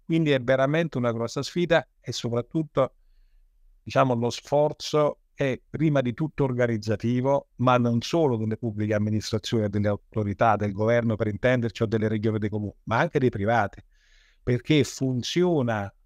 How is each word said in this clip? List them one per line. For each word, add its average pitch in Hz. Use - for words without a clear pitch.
Quindi 160
è 135
veramente 135
una 120
grossa 117
sfida 170
e -
soprattutto, 127
diciamo, 135
lo 117
sforzo 147
è 131
prima 147
di 120
tutto 147
organizzativo, 123
ma 123
non 117
solo 147
delle 110
pubbliche 107
amministrazioni, 107
delle 104
autorità, 104
del 104
governo 113
per 107
intenderci 117
o 117
delle 110
regioni 107
e -
dei 104
comuni, 104
ma 113
anche 160
dei 131
privati, 107
perché 131
funziona 127